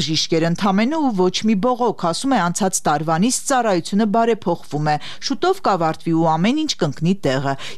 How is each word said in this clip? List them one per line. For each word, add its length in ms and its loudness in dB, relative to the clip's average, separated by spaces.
բժիշկ 360 -2
էր 140 2
ընդամենը 500 0
ու 200 2
ոչ 160 2
մի 160 4
բողոք, 460 0
ասում 260 -2
է, 40 2
անցած 400 0
տարվանից 480 2
ծառայությունը 600 0
բարեփոխվում 800 0
է։ 60 2
Շուտով 400 0
կավարտվի 500 0
ու 100 4
ամեն 300 2
ինչ 200 -2
կընկնի 340 0
տեղը։ 300 0